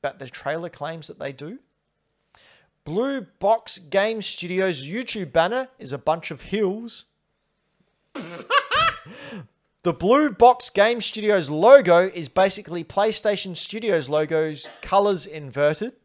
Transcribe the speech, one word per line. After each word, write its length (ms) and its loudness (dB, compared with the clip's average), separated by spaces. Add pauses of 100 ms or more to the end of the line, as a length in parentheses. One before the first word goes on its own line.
but 160 -6
the 120 -14
trailer 400 -6
claims 380 -12
that 120 -18
they 140 -8
do. 260 -16 (1300)
Blue 360 -4
Box 560 -2
Game 440 -2
Studios' 680 -4
YouTube 460 -8
banner 340 0 (100)
is 140 -12
a 60 -8
bunch 340 -2
of 100 -12
hills. 640 -4 (1080)
<laughs> 80 -10 (1600)
The 120 0
Blue 360 4
Box 400 6
Game 300 2
Studios 500 0
logo 640 8
is 140 -10
basically 560 -2
PlayStation 720 -2
Studios 540 -4
logo's 580 -2 (140)
colors 440 0
inverted. 680 -4 (120)